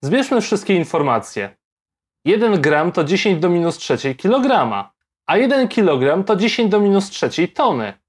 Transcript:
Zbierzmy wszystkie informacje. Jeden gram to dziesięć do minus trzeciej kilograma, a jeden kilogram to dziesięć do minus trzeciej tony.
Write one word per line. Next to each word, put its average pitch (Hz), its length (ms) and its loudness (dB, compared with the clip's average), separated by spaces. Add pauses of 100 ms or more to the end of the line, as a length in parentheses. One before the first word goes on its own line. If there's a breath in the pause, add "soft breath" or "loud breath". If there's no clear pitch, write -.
Zbierzmy 240 380 0
wszystkie 202 340 -2
informacje. 131 800 -2 (680)
Jeden 214 360 2
gram 156 320 2
to 160 120 0
dziesięć 185 360 0
do 180 80 0
minus 170 300 0
trzeciej 131 380 -4
kilograma, 190 760 0 (340)
a 165 100 2
jeden 262 320 2
kilogram 160 560 2
to 208 120 0
dziesięć 220 340 0
do 208 100 2
minus 196 300 2
trzeciej - 420 -2
tony. 120 400 -2 (160)